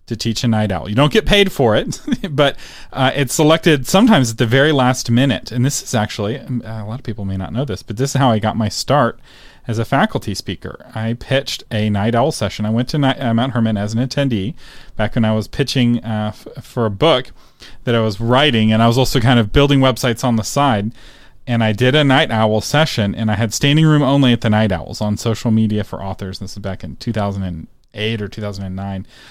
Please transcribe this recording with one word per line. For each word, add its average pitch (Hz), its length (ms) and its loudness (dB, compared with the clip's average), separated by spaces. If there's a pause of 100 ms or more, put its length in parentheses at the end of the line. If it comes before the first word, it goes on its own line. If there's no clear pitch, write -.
to 117 80 -6
teach - 280 -4
a 123 40 0
night 107 240 2
owl. 80 160 -4
You 101 80 -4
don't 143 160 4
get 208 140 2
paid 202 260 4
for 120 240 2
it, - 240 -2 (180)
<laughs> 196 120 -8
but, 139 280 0 (360)
uh, 131 200 0
it's 139 200 -2
selected 151 540 4
sometimes 190 440 4
at 113 60 -10
the 127 80 2
very 135 260 4
last 127 400 0
minute. 123 400 0
And 120 140 0
this - 180 -4
is - 100 -8
actually, 110 460 -2
um, 123 240 -6
a 110 220 -10
lot 110 140 -8
of - 60 -16
people 110 200 -8
may 95 120 -4
not 82 160 -6
know 123 120 -2
this, 110 180 -8
but 104 140 -8
this 131 140 -2
is - 80 0
how 131 120 4
I 110 80 2
got 104 160 -2
my 110 140 -2
start - 500 0 (480)
as 113 120 -2
a 113 60 -2
faculty 135 500 0
speaker. - 580 -10
I 113 200 -4
pitched - 580 -4
a 107 180 0
night 104 240 0
owl 120 180 2
session. 107 360 -4
I - 20 -2
went 117 200 0
to 156 100 -2
Ni-, 139 80 2 (120)
uh, 120 140 0
Mount 117 200 0
Hermon 110 240 0
as 104 180 -4
an 113 120 0
attendee 127 460 -2 (420)
back 104 200 -2
when 113 100 2
I 110 80 2
was 110 140 -2
pitching, 120 580 0
uh, 107 300 -4
f-, - 280 -16
for 120 220 -2
a 107 60 0
book 131 400 2 (540)
that 120 100 2
I 117 40 4
was 110 220 0
writing, 117 500 4
and 110 120 4
I 117 40 6
was 117 120 4
also 131 200 2
kind 120 200 4
of 104 120 0
building 139 280 4
websites 131 440 0
on 123 120 0
the 110 80 0
side. 117 480 0 (560)
And 117 160 0
I 110 80 2
did 127 240 2
a 151 80 4
night 139 260 4
owl 110 320 2
session, 123 540 0
and 110 160 -2
I 101 60 0
had 110 180 -2
standing 151 320 2
room 151 160 4
only 135 300 4
at 117 80 -2
the 113 100 0
night 107 200 2
owls - 300 -6
on 104 160 -2
social 117 320 -2
media 107 340 0
for - 200 -10
authors. 95 340 -10
This 95 140 -10
is - 80 -14
back 98 240 -10
in 87 140 -12
two - 140 -6
thousand 101 300 -2
and 87 240 -6 (300)
eight 107 260 -4
or 101 60 -6
two 110 140 -12
thousand 101 240 -8
and 92 100 -8
nine. 98 320 -8 (240)